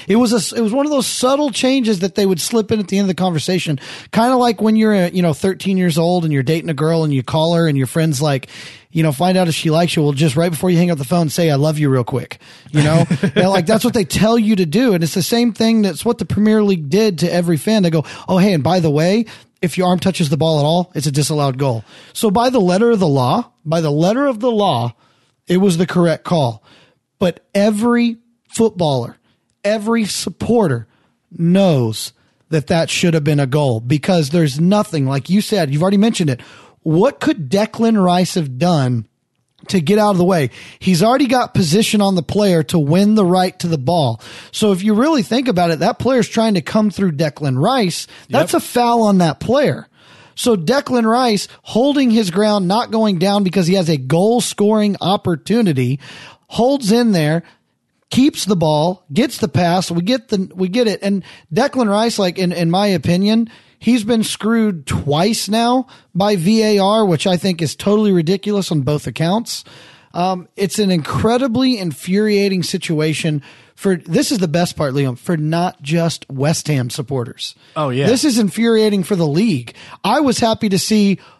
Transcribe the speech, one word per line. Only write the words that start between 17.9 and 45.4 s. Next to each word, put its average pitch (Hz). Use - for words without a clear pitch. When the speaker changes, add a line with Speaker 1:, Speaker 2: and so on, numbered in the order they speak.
Speaker 1:
go, 160
"Oh, 185
hey, 196
and 143
by 180
the 160
way, 180
if 170
your 180
arm 180
touches 175
the 156
ball 160
at 143
all, 170
it's 147
a 151
disallowed 139
goal." 127
So 220
by 233
the 247
letter 190
of 226
the 185
law, 139
by 160
the 156
letter 196
of 233
the 247
law, 160
it 175
was 190
the 180
correct 170
call. 131
But 180
every 226
footballer, 156
every 220
supporter 185
knows 165
that 156
that -
should 170
have 156
been 147
a 143
goal, 131
because 147
there's 151
nothing, 170
like 135
you 202
said, 180
you've 147
already 196
mentioned 196
it. 120
What 185
could 185
Declan 220
Rice 180
have 139
done 127
to 185
get 190
out 208
of 190
the 175
way? 170
He's 180
already 254
got 240
position 202
on 196
the 170
player 190
to -
win 185
the 208
right 185
to 175
the 165
ball. 131
So 214
if 180
you 214
really 269
think 240